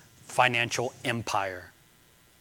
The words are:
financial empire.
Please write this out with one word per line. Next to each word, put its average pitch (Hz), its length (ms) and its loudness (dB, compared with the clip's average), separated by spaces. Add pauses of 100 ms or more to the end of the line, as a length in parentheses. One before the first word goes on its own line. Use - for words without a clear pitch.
(260)
financial 120 680 2 (120)
empire. 101 680 -2 (680)